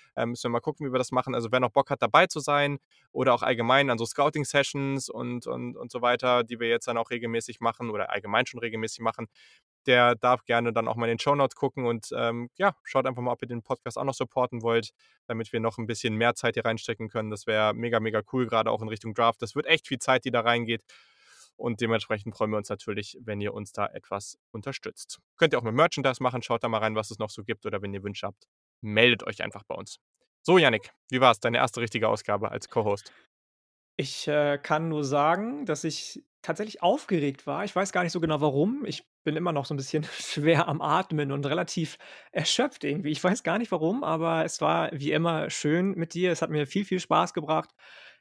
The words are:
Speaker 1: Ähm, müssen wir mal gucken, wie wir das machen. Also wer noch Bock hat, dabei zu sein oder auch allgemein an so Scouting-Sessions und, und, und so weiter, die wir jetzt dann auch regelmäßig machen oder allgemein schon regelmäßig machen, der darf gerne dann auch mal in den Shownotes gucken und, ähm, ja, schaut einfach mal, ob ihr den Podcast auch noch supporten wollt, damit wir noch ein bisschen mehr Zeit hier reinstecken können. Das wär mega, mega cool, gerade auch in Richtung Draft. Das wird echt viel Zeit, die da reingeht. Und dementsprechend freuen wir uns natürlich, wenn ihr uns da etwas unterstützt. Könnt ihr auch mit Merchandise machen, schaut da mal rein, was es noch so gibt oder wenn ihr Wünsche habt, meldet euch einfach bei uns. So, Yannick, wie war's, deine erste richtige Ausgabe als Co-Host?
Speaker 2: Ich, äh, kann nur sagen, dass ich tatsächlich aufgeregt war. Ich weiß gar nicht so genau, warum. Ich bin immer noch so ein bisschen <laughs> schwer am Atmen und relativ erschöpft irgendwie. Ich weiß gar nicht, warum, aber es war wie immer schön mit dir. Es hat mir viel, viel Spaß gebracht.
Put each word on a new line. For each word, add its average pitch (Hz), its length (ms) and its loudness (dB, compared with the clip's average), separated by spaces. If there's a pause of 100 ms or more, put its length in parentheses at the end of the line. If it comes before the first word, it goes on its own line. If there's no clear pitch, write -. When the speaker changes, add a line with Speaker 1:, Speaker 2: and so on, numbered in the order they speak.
(180)
Speaker 1:
Ähm, 120 140 0
müssen 120 120 -8
wir 123 60 0
mal 117 100 0
gucken, 151 260 -6
wie 131 60 -4
wir 127 60 2
das 127 140 -2
machen. 127 220 0
Also 117 200 -4
wer 127 80 4
noch 120 100 2
Bock - 180 4
hat, 139 120 -4
dabei 143 260 4
zu 151 140 -6
sein 143 380 0 (340)
oder 127 200 4
auch 123 100 0
allgemein 127 460 4
an 120 80 0
so 117 80 -2
Scouting-Sessions 139 1040 0
und, 123 400 -8
und, 123 300 -6
und 123 120 -12
so 120 120 -8
weiter, 123 420 2
die 117 160 -10
wir 117 80 -2
jetzt 117 200 0
dann 117 100 -2
auch 117 140 -4
regelmäßig 117 500 -6
machen 117 280 -2
oder 104 200 -4
allgemein 107 360 0
schon 117 140 -12
regelmäßig 110 400 -6
machen, 113 280 -4 (600)
der 123 280 6
darf 123 280 2
gerne 117 300 0
dann 113 140 0
auch 113 100 -2
mal 117 80 -2
in 117 80 0
den 117 60 -4
Shownotes 143 360 2
gucken 131 300 -2
und, 117 280 -2
ähm, 120 440 -4
ja, 190 260 2
schaut 131 240 0
einfach 123 140 -4
mal, 123 100 0
ob 120 100 -4
ihr 120 60 -8
den 120 160 -6
Podcast - 340 -6
auch 131 60 -2
noch 135 100 -2
supporten 123 480 -2
wollt, 117 300 0 (360)
damit 113 260 -6
wir 117 80 0
noch 113 160 -2
ein 113 100 -6
bisschen 113 280 -2
mehr 117 200 4
Zeit 117 200 0
hier 117 100 -2
reinstecken 113 420 -4
können. 110 240 -6
Das 104 160 -10
wär 107 260 4
mega, 113 280 0
mega 110 200 0 (120)
cool, 127 140 0
gerade 113 220 2
auch 110 120 0
in 110 80 -6
Richtung 110 240 -8
Draft. 117 280 2
Das 117 140 -8
wird 151 100 -4
echt 160 220 2
viel 131 100 -4
Zeit, 131 280 2
die 131 60 -4
da 120 100 2
reingeht. 117 420 2 (720)
Und 117 240 -4
dementsprechend 113 560 0
freuen 107 160 0
wir 107 60 0
uns 104 120 -6
natürlich, 104 520 -8
wenn 107 180 -6
ihr 104 140 -4
uns 104 180 -12
da 104 160 -2
etwas - 500 -10 (140)
unterstützt. - 680 -12 (180)
Könnt 151 160 4
ihr 127 60 4
auch 113 40 -4
mit 113 100 -2
Merchandise 135 480 2
machen, 123 220 0
schaut 117 200 -2
da 123 40 0
mal 113 120 0
rein, 110 160 0
was 107 140 -2
es 107 80 -12
noch 107 120 -4
so 107 140 -14
gibt 110 220 -6
oder 101 160 -4
wenn 101 120 -6
ihr 98 100 -8
Wünsche 101 240 -6
habt, - 200 -14 (340)
meldet 110 420 4
euch - 200 -8
einfach - 200 -10
bei - 120 -8
uns. - 220 -12 (460)
So, 185 140 8
Yannick, 127 340 4 (180)
wie 127 120 2
war's, 123 180 8
deine 120 180 2
erste 127 240 2
richtige 110 280 0
Ausgabe 107 420 0
als - 180 -10
Co-Host? 104 440 -2 (840)
Speaker 2:
Ich, - 300 -6
äh, 147 300 2
kann 160 320 0
nur 151 140 -2
sagen, 180 640 0
dass 160 180 -4
ich - 400 -8 (180)
tatsächlich 208 400 -6
aufgeregt 175 640 0
war. 151 200 -4
Ich - 100 -6
weiß 190 160 0
gar 180 120 2
nicht 170 100 -2
so 180 60 -2
genau, 156 220 2
warum. 165 440 2
Ich - 180 -6 (200)
bin 151 120 0
immer 170 160 -2
noch 143 140 -2
so 156 80 -6
ein 143 40 -4
bisschen 151 260 -2
<laughs> - 160 -12
schwer 156 480 2
am 156 140 -2
Atmen 151 500 0
und 143 140 -4
relativ 165 520 -4 (340)
erschöpft - 520 0
irgendwie. 147 280 -2
Ich 151 120 -6
weiß 185 200 2
gar 175 160 0
nicht, 233 120 -6
warum, 180 320 0
aber 160 420 0
es - 160 -6
war 165 320 2
wie 143 180 -4
immer 160 380 0
schön 175 420 0
mit 165 220 -6
dir. 180 180 0
Es 160 100 -2
hat 165 80 -2
mir 151 160 0
viel, 196 200 -2
viel 185 140 -2
Spaß 165 340 0
gebracht. 156 380 -2 (500)